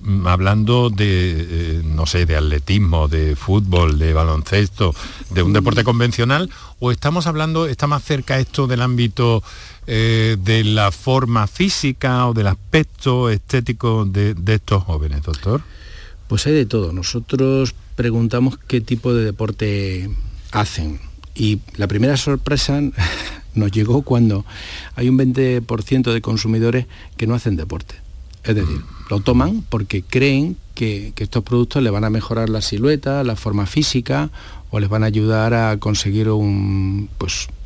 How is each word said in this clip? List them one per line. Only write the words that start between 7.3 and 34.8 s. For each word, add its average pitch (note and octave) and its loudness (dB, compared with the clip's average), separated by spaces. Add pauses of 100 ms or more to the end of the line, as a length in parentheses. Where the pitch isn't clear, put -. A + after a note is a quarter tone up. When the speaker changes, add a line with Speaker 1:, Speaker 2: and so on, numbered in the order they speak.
Speaker 1:
está C#3+ -2
más D3 0
cerca C3+ -2
esto C3 0
del B2 0
ámbito, A#2+ 2 (440)
eh, A2+ 2
de A2 2
la G#2 2
forma A#2+ 0
física C3 0
o A#2 0
del A2 0
aspecto B2+ 0
estético A2+ 0
de, G2+ 0
de F2+ 0
estos G2+ 0
jóvenes, D2 -2
doctor? F#2 -2 (680)
Speaker 2:
Pues G#2+ 0
hay D3 4
de D3+ 4
todo. G2 -2
Nosotros C3 0 (260)
preguntamos A#2+ 2 (100)
qué B2 0
tipo A#2+ -2
de A#2 2
deporte G2+ -4 (440)
hacen. E2 -2 (340)
Y G#2+ 0 (160)
la G2+ -2
primera A2+ 2
sorpresa C#3+ 0
<laughs> - -6
nos G#2 2
llegó A2 2
cuando A#2 2 (500)
hay B2 2
un C3 6
veinte B2+ 2
por A2+ -6
ciento B2 0
de A2+ -2
consumidores A2+ 0 (320)
que A2 -2
no A#2 0
hacen A2+ 0
deporte. D#2+ -8 (460)
Es A2 0
decir, D#2 0
Speaker 1:
Mm. - -12
Speaker 2:
lo G2+ 0
toman C3+ 2
porque - -2
creen C#3 0 (180)
que, G#2+ -4
que A2 -4
estos G#2 -2
productos A#2+ 0
les A2+ 2
van G#2+ 0
a A2 2
mejorar A2+ -2
la A2 0
silueta, C#3 0
la A2+ -2
forma G2+ -2
física, C#3+ 0 (400)
o G#2+ -2